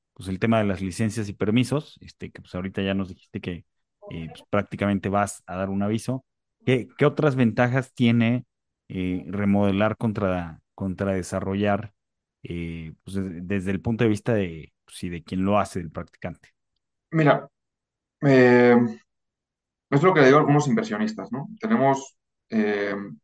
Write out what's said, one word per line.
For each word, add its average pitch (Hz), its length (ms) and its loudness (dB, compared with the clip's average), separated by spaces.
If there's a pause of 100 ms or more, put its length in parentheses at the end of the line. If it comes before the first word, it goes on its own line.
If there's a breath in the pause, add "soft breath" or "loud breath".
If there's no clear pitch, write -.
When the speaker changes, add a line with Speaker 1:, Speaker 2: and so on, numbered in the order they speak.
(140)
Speaker 1:
pues, 90 160 -12
el 92 100 -6
tema 113 200 2
de 104 60 2
las 92 160 -2
licencias 104 460 -4
y 101 60 -12
permisos, 123 680 -2
este, 92 300 -16
que, - 100 -20
pues, - 120 -20
ahorita 95 300 -6
ya 98 100 -2
nos 98 160 -4
dijiste - 320 -14
que, 87 240 -10 (440)
eh, 80 200 -12
pues, - 200 -20
prácticamente 101 600 -2
vas 101 380 -2
a 90 80 -12
dar 95 140 -4
un 98 120 -4
aviso. 113 440 -4 (400)
¿Qué, 127 220 0 (100)
qué 147 100 2
otras 143 280 2
ventajas 120 580 0
tiene, 117 520 2 (440)
eh, 92 380 -4
remodelar 101 720 0
contra, 92 640 -4 (140)
contra 95 380 -4
desarrollar, 98 800 -2 (500)
eh, 82 500 -10 (100)
pues, 95 120 -14
des-, 92 320 -6
desde 98 240 -2
el 92 100 -4
punto 117 220 -2
de 113 80 4
vista 110 240 -2
de, 85 380 -6 (120)
pues, - 120 -20
sí, 90 120 -8
de 85 140 -10
quien 92 220 -4
lo 101 140 0
hace, 95 200 -4
del 80 120 -10
practicante? - 580 -14 (600)
Speaker 2:
Mira, 156 360 2 (720)
eh, 123 560 8 (1120)
es 143 140 2
lo 180 100 6
que 156 80 4
le 131 60 8
digo 139 100 8
a 151 40 6
algunos 143 260 2
inversionistas, 107 640 -4
¿no? 135 180 -8 (100)
Tenemos, 131 560 0 (340)
eh, 104 460 -2 (280)